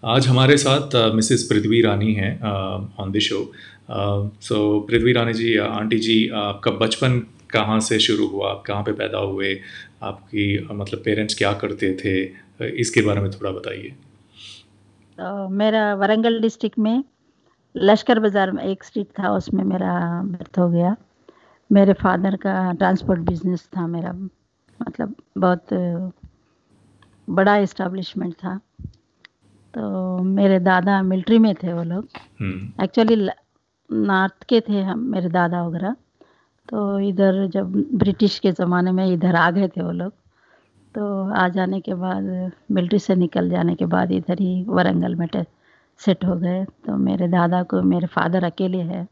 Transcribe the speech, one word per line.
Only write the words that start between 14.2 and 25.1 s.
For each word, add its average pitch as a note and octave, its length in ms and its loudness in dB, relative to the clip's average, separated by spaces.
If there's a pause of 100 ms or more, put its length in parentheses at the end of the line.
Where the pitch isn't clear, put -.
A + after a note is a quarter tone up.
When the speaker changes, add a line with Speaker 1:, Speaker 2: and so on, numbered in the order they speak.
Speaker 2:
तो F#3+ 300 -8
मेरा G#3 460 2
वरंगल A3 440 2
district A3 400 -2
में A3+ 240 2 (760)
लश्कर A3 420 4
बाजार G3 320 2
में G3 120 -4
एक F#3+ 200 -4
street - 240 -8 (120)
था, F#3+ 100 -2
उसमें F#3+ 340 -2
मेरा F3+ 600 -2
birth F3+ 360 -6
हो F3 100 4
गया। F3 260 2 (760)
मेरे G3 220 8
father F#3+ 420 0
का F#3+ 380 -2
transport F#3 460 0
business F3 580 -4
था F3 100 -4
मेरा, E3+ 260 -6 (680)
मतलब - 340 -8 (220)